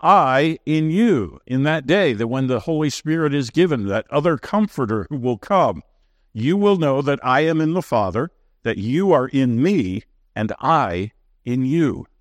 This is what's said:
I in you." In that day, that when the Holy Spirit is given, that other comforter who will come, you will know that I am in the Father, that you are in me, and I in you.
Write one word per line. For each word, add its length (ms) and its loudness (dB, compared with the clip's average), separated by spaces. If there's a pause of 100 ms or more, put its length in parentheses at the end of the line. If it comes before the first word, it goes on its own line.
I 640 4
in 240 0
you." 560 0
In 180 -2
that 220 -2
day, 280 2
that 140 -4
when 200 -2
the 140 -2
Holy 280 -2
Spirit 460 -2
is 160 -4
given, 360 2
that 220 -2
other 300 0
comforter 720 -2
who 60 -6
will 200 -2
come, 460 0 (500)
you 240 0
will 200 4
know 260 0
that 200 0
I 180 2
am 200 0
in 120 0
the 100 -2
Father, 480 -2 (320)
that 140 -4
you 340 0
are 160 4
in 340 0
me, 420 0 (320)
and 240 -2
I 520 -2 (340)
in 200 -2
you. 420 -2 (140)